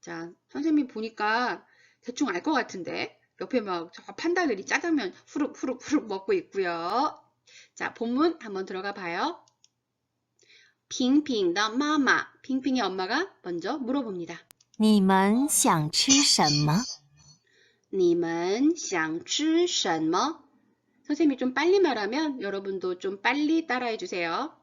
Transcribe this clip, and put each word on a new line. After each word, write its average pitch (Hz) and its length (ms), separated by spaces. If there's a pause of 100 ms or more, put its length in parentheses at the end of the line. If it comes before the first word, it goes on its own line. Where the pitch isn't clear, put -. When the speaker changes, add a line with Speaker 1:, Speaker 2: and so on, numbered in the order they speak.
Speaker 1:
자, 170 280 (200)
선생님 294 380
보니까 220 760 (360)
대충 247 280
알 175 140
것 302 100
같은데. 180 680 (220)
옆에 220 200
막 175 320
저 - 80 (120)
판다들이 330 520
짜장면 277 480 (140)
후룩, 294 280
후룩, 247 260
후룩 262 260
먹고 202 260
있고요. 185 840 (580)
자, - 180
본문 269 480
한번 190 240
들어가 196 280
봐요. 190 500 (1500)
핑핑 254 640
더 208 180
마마, 262 560 (140)
핑핑의 262 400
엄마가 196 500 (100)
먼저 180 360
물어봅니다. 220 600 (380)
Speaker 2:
你 214 240
们 196 480
想 160 420
吃 - 200
什 285 320 (220)
么? 156 160 (1080)
Speaker 1:
你们想吃什么? 180 2500 (680)
선생님이 294 300
좀 254 160
빨리 339 260
말하면 262 640
여러분도 196 580
좀 196 220
빨리 302 460
따라해 247 300
주세요. 180 540 (120)